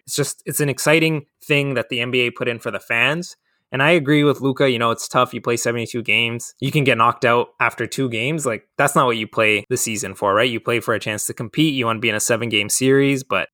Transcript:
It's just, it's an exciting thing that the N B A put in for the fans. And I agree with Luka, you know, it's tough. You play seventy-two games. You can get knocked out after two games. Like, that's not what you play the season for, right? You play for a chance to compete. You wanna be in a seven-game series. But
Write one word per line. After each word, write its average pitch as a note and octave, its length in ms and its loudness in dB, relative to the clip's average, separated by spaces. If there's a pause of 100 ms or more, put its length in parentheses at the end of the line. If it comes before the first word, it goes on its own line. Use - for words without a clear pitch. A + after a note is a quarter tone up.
It's - 100 -8
just, - 300 -4
it's D3+ 140 -4
an D3 100 0
exciting D#3 560 2 (180)
thing C#3+ 300 0
that A#2+ 160 -2
the B2 100 -4
N B2 120 -4
B B2+ 80 2
A A#2+ 100 2
put A#2+ 180 -6
in A#2 120 -4
for A#2+ 100 -6
the G2 100 -6
fans. C3+ 560 -2 (360)
And C3 100 -2
I D3 80 4
agree D3 340 4
with C#3 180 2
Luka, C3+ 280 2
you A#2 80 0
know, A#2 140 0
it's - 160 -4
tough. B2+ 260 0
You A2+ 80 -8
play A#2+ 160 -2
seventy-two A#2 460 -4
games. A#2 580 -2
You C3+ 100 -4
can D3+ 120 2
get A#2+ 160 2
knocked A#2+ 260 2
out A#2+ 220 4 (120)
after A#2 280 -2
two C3 220 -4
games. C3+ 360 -4
Like, A2+ 320 -6
that's C#3 180 2
not C#3 120 4
what A#2 100 0
you A2 100 -6
play G#2+ 420 2
the B2 60 -2
season G2 380 -6
for, G2 200 0
right? A#2+ 160 2
You A#2+ 100 -6
play A#2 200 -2
for A#2 140 -2
a G#2 60 -2
chance G#2+ 260 -6
to - 80 -8
compete. C#3+ 400 -2
You B2 140 -2
wanna A2 120 -2
be A#2 80 -2
in G#2+ 80 0
a G#2 40 -2
seven-game G#2+ 500 0
series. C3+ 540 2
But F#2 300 -4